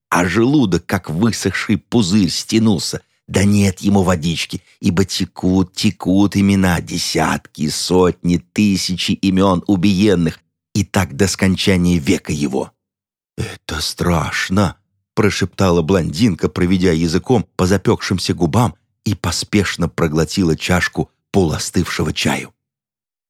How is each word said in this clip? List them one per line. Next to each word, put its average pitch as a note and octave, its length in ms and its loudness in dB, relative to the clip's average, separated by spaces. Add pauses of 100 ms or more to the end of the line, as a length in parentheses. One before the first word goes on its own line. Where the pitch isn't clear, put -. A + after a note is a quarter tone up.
а F2 160 0
желудок, G#2+ 640 2
как - 240 -4
высохший G2 680 -2
пузырь, G2 540 0
стянулся. A2 720 -2 (240)
Да - 180 0
нет G2+ 360 2
ему G2+ 220 2
водички, E2+ 600 -2 (180)
ибо F#2+ 240 2
текут, F#2 680 -2
текут G2 640 0
имена, G2 440 2
десятки, - 880 -4
сотни, F2 680 0 (160)
тысячи F#2+ 680 0
имен F#2+ 460 2
убиенных, F#2+ 760 2 (340)
и G2+ 100 0
так - 320 -4
до G2+ 100 2
скончания F2+ 720 2
века D#2 340 -2
его. C2+ 400 -4 (640)
"Это - 440 -8
страшно", E2+ 960 -2 (380)
прошептала F#2 680 0
блондинка, E2+ 680 0
проведя F2+ 440 2
языком E2+ 540 0 (100)
по F#2 100 0
запекшимся G2 680 0
губам, G2+ 400 0 (300)
и G2+ 100 0
поспешно - 720 -2
проглотила D#2+ 680 0
чашку - 540 -2 (200)
полуостывшего D#2+ 840 -2
чаю. - 420 -6 (760)